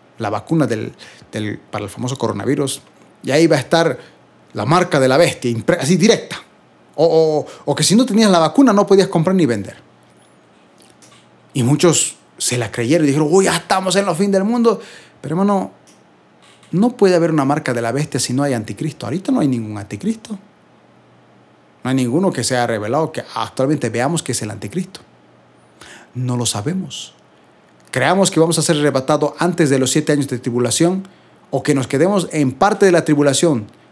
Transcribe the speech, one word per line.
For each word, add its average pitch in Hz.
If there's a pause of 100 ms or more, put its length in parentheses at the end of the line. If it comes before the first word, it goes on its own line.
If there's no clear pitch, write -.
(180)
la 107
vacuna 143
del, 110 (380)
del, 107
para 107
el 98
famoso 123
coronavirus, 117 (400)
y 123
ahí 151
iba 165
a 135
estar 165 (540)
la 107
marca 170
de 131
la 131
bestia, 143
impre-, 113
así 165
directa. 202 (580)
O, 151
o, 156
o 135
que 160
si 180
no 247
tenías 208
la 175
vacuna 208
no 202
podías 196
comprar 180
ni 170
vender. 107 (1800)
Y 131
muchos 151 (220)
se -
la 113
creyeron 147
y -
dijeron, 147
"Uy, 190
ya 165
estamos 190
en 202
los 170
fin 202
del 196
mundo". 226 (400)
Pero, 139
hermano, 196 (1000)
no 240
puede 185
haber 165
una 147
marca 143
de 117
la 117
bestia 143
si 123
no 139
hay 143
anticristo. 113
Ahorita 175
no 254
hay 151
ningún 110
anticristo. 190 (1500)
No 123
hay 131
ninguno 139
que 120
sea 120
revelado 117
que 120 (100)
actualmente 127
veamos 131
que -
es -
el 107
anticristo. 151 (1160)
No 123
lo 120
sabemos. 143 (800)
Creamos 175
que 156
vamos 165
a -
ser 160
arrebatados 147
antes 170
de 135
los 127
siete 151
años 143
de 127
tribulación 131 (420)
o 135
que 147
nos 135
quedemos 175
en 147
parte 208
de 190
la 175
tribulación, 143 (240)